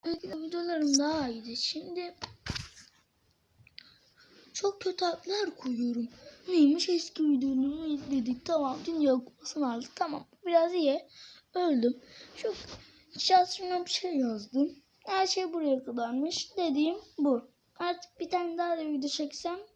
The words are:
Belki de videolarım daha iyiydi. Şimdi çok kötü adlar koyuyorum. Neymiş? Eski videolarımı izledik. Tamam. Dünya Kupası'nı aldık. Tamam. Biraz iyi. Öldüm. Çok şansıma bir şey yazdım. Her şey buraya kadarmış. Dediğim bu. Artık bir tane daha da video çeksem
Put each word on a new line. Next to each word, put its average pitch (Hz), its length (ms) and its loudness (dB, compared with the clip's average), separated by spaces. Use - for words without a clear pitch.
Belki 330 220 -6
de 311 120 -8
videolarım 320 560 0
daha 294 320 0
iyiydi. 226 280 -8
Şimdi 349 580 -8
çok 403 280 -2
kötü 370 240 -2
adlar 359 520 -2
koyuyorum. 240 500 -2
Neymiş? 339 420 6
Eski 330 340 0
videolarımı 277 640 2
izledik. 269 580 -2
Tamam. 294 400 0
Dünya 302 280 4
Kupası'nı 254 600 -2
aldık. 233 220 -8
Tamam. 320 320 -4
Biraz 339 280 6
iyi. 311 320 2
Öldüm. 277 440 2
Çok 427 180 -4
şansıma 359 680 4
bir - 60 -8
şey 359 260 -2
yazdım. 254 580 0
Her 381 220 2
şey 370 260 -2
buraya 277 300 0
kadarmış. 247 760 -4
Dediğim 320 400 2
bu. 277 340 2
Artık 349 440 -6
bir 339 100 -6
tane 349 280 -2
daha 349 200 0
da 320 80 -4
video 294 240 -2
çeksem 330 500 -4